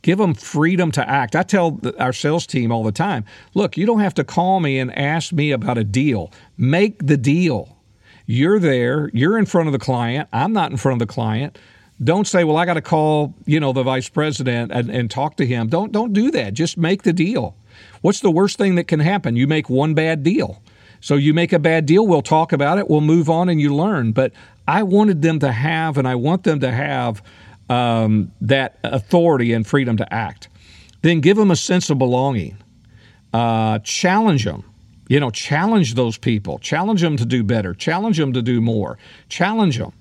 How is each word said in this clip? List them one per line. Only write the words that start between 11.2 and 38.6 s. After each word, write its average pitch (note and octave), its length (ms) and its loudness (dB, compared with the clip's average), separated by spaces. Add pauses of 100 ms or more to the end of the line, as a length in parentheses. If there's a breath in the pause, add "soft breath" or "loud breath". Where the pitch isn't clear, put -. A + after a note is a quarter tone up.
Don't F#3 240 2
say, F3+ 160 2
'Well, D#3 140 2
I F3 80 0
gotta E3 160 -2
call, D3+ 540 2 (100)
you D3+ 140 2
know, C#3 140 0
the C3 100 0
vice C3 260 -2
president B2+ 640 -2
and, A#2+ 180 -2
and A#2+ 200 -2
talk C#3+ 280 -4
to C#3+ 80 0
him.' A#2 220 -2
Don't, F3+ 240 -2
don't G#3+ 220 -2
do A3+ 180 2
that. G#2+ 220 -4
Just D#3+ 240 -4
make F3 260 0
the E3+ 100 2
deal. F3+ 420 -2 (460 loud breath)
What's G3 180 0
the F#3 120 2
worst F#3 260 2
thing F#3+ 180 2
that E3+ 120 -2
can D#3 120 0
happen? D3+ 360 0
You B2+ 120 2
make D#3 220 -2
one C#3+ 240 0
bad D#3 300 0
deal. - 380 -2 (400 soft breath)
So - 140 0
you D3 180 4
make E3+ 200 2
a E3+ 60 4
bad D#3+ 260 2
deal, F#3+ 220 4
we'll D#3 140 4
talk D#3+ 300 0
about D3+ 280 2
it, - 100 -4
we'll D3+ 120 4
move D#3 280 2
on, E3+ 180 0
and D#3+ 140 2
you C#3+ 120 2
learn." D3+ 380 0
But C3 220 0 (340 loud breath)
I F#3+ 160 2
wanted G3 380 4
them D#3+ 180 2
to C#3 120 0
have, D#3 460 -2
and C3 100 0
I B2+ 80 -2
want D#3 280 -2
them D#3 180 0
to B2+ 100 -2
have, B2 500 -4 (480 loud breath)
um, A2+ 640 0 (100)
that C3+ 420 0
authority C3 680 2
and A2 120 -2
freedom B2 320 0
to - 160 -4
act. - 360 -8 (520 soft breath)
Then E3 200 2
give F#3+ 160 4
'em G#3 140 4
a D#3+ 40 4
sense - 340 0
of C#3+ 80 0
belonging. B2 600 -2 (760 soft breath)
Uh, A2 460 0
challenge F3+ 680 0
'em. D2+ 160 -8 (440)
You C#3 120 2
know, C3+ 100 0
challenge D#3+ 640 0
those A#2 240 -2
people. G2+ 420 -4
Challenge F3+ 440 -2
'em D#3 140 0
to A2+ 80 -2
do A#2+ 180 -2
better. G2+ 300 -2
Challenge F3+ 460 -2
'em C#3 140 -2
to B2 80 -2
do A#2 180 -2
more. G#2+ 380 -2 (320 loud breath)